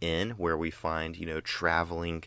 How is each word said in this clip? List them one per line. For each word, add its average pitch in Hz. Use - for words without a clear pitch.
inn 85
where 87
we 80
find, 80
you 82
know, 80
traveling 82